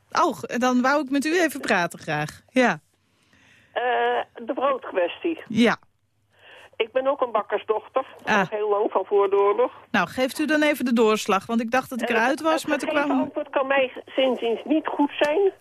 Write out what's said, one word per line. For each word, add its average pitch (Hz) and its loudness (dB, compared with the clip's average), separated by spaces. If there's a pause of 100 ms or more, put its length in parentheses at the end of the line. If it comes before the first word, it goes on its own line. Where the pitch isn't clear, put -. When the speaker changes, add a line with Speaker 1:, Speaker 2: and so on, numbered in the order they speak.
(220)
Speaker 1:
Oh, 320 0 (200)
dan 254 2
wou 285 2
ik 254 -8
met 277 -2
u 330 0
even 285 -2
praten 180 -2
graag. 151 -6 (100)
Ja. 220 2 (920)
Speaker 2:
Eh, 233 -4 (640)
de 294 -6
broodkwestie. 185 -2
Speaker 1:
Ja. 214 2 (1000)
Speaker 2:
Ik 226 -4
ben 262 -2
ook 277 0
een 247 -2
bakkersdochter, 214 -2 (180)
Speaker 1:
Ah. 208 2
Speaker 2:
al 185 2
heel 214 -4
lang 208 0
van 190 0
voor 202 2
de 196 2
oorlog. 208 2 (180)
Speaker 1:
Nou, 185 0
geeft 254 -2
u 302 -2
dan 302 2
even 294 0
de 247 0
doorslag, 214 2
want 233 -2
ik 226 -6
dacht 262 0
dat 233 -6
ik 233 -4
Speaker 2:
Eh, 233 0
Speaker 1:
eruit 247 0
was, 320 0
Speaker 2:
het - -10
Speaker 1:
maar 294 0
toen 302 -4
Speaker 2:
gegeven 294 0
Speaker 1:
kwam 269 2
Speaker 2:
antwoord - -6
kan 277 0
mij 269 2 (140)
zinziens 233 0
niet 302 0
goed - 0 (100)
zijn. 320 2